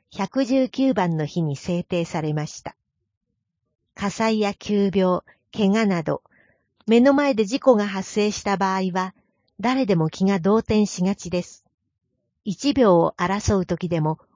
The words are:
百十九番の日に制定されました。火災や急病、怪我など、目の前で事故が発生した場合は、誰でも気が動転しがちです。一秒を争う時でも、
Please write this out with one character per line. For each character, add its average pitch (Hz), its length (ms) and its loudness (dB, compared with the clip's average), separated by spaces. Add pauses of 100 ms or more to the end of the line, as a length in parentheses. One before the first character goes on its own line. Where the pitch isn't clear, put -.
百 254 360 -4
十 262 240 0
九 262 240 0
番 175 240 0
の 156 80 -2
日 170 160 -4
に 147 160 -2
制 175 260 -4
定 170 220 -4
さ 165 160 -6
れ 151 120 -2
ま 151 120 -4
し - 160 -14
た。 - 140 -16 (1160)
火 202 160 -6
災 220 300 -2
や 202 140 0
急 202 400 0
病、 185 260 2 (320)
怪 208 180 0
我 220 160 2
な 185 160 0
ど、 147 220 -4 (640)
目 226 140 6
の 277 120 6
前 277 220 2
で 214 100 0
事 233 140 -4
故 254 160 6
が 208 120 0
発 196 220 -6
生 208 220 0
し - 120 -8
た 202 140 -2
場 190 180 0
合 190 180 -2
は、 185 200 -4 (460)
誰 254 260 0
で 196 100 2
も 160 140 2
気 - 160 -2
が 196 140 2
動 190 180 2
転 214 280 2
し - 180 -4
が 196 120 0
ち - 140 -12
で 180 140 -2
す。 - 200 -20 (800)
一 214 300 -2
秒 202 260 6
を 165 180 2
争 196 420 -2
う 180 60 -2
時 175 220 -4
で 165 140 -2
も、 156 180 -2 (160)